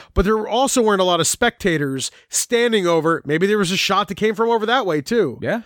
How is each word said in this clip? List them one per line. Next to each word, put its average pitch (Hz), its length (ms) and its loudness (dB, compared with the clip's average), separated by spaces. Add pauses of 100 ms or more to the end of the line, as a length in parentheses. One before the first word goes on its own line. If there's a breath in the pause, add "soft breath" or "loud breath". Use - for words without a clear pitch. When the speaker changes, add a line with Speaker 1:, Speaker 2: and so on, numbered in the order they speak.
(140 loud breath)
Speaker 1:
but 190 100 2
there 214 240 0
also 247 340 2
weren't 208 180 2
a 185 40 4
lot 175 160 2
of 160 80 0
spectators 147 800 -2 (180 soft breath)
standing 233 600 0
over. 165 360 0
Maybe 160 220 0
there 208 120 2
was 185 120 0
a 190 60 -2
shot 196 320 0
that 190 80 -8
came 214 180 -2
from 226 160 0
over 220 160 0
that 240 200 0
way, 156 140 0
too. 143 420 -2
Speaker 2:
Yeah, 190 240 -4